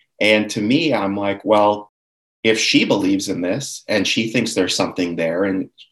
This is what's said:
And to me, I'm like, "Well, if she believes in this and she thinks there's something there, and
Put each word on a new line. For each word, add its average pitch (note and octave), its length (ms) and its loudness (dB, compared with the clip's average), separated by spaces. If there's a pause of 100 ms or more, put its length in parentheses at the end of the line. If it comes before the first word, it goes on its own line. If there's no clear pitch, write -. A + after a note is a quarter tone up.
(220)
And G#2+ 300 4
to A2 100 -4
me, C3+ 320 0
I'm G2 220 -2
like, G2+ 280 -4
"Well, G#2 480 2 (520)
if A2 160 2
she - 260 2
believes G2 440 0
in F2 120 -6
this G2+ 460 -6
and G2 200 0
she A2 240 -2
thinks A2+ 220 -2
there's F2+ 220 -2
something F2 400 -4
there, E2 280 -2
and F#2+ 260 -2 (220)